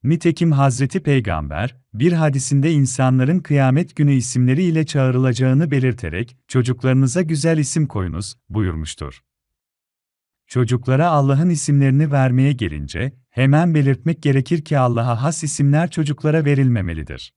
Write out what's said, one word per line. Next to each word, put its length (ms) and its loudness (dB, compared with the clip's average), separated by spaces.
Nitekim 480 0
Hazreti 520 0
Peygamber, 720 -2
bir 200 0
hadisinde 580 0
insanların 680 2
kıyamet 560 0
günü 180 2
isimleri 500 0
ile 220 0
çağrılacağını 840 0
belirterek, 680 -4
"Çocuklarınıza 720 0
güzel 360 0
isim 300 -2
koyunuz." 480 -6
buyurmuştur. 720 -6
Çocuklara 600 0
Allah'ın 420 2
isimlerini 600 2
vermeye 400 2
gelince, 600 -6
hemen 460 2
belirtmek 480 0
gerekir 420 0
ki 120 -2
Allah'a 440 0
has 220 -4
isimler 480 0
çocuklara 540 -2
verilmemelidir. 920 -2